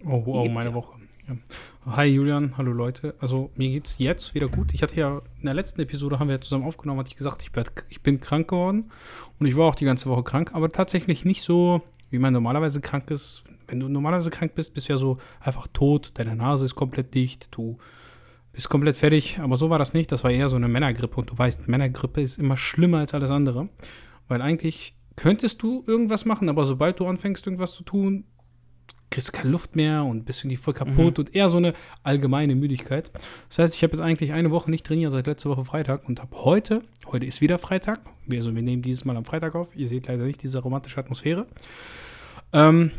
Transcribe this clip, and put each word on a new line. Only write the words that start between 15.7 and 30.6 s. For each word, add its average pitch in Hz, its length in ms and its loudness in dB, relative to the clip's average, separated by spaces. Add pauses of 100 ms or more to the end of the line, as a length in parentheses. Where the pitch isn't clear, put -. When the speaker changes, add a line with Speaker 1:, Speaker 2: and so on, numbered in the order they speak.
Speaker 1:
tot, 143 440 2
deine 113 200 -4
Nase 135 300 0
ist 131 80 -4
komplett 131 400 -4
dicht, 127 380 -2
du 113 260 -8 (720)
bist - 160 -8
komplett 147 300 2
fertig. 151 400 4
Aber 131 200 0
so 160 120 2
war 165 80 4
das 143 160 0
nicht, 165 180 0
das 131 120 -2
war 123 80 4
eher 135 180 2
so 127 60 2
eine 120 120 2
Männergrippe. 120 500 0
Und 127 120 -4
du 120 80 -8
weißt, 123 300 0
Männergrippe 127 520 0
ist 135 200 -4
immer 135 180 2
schlimmer 170 400 2
als 151 160 -2
alles 139 160 0
andere. 143 400 0 (580)
Weil 123 140 0
eigentlich 160 540 -2 (220)
könntest 214 440 2
du 254 240 -2
irgendwas 220 400 0
machen, 208 240 0
aber 147 160 2
sobald 147 340 0
du 185 60 0
anfängst, 185 400 -4
irgendwas 185 280 -4
zu - 100 -18
tun, 196 400 0 (880)
kriegst - 160 -4
du - 60 -8
keine - 180 0
Luft - 240 -4
mehr 151 280 2
und 117 220 -4
bist - 180 -8
irgendwie 131 140 -4
voll 139 160 -4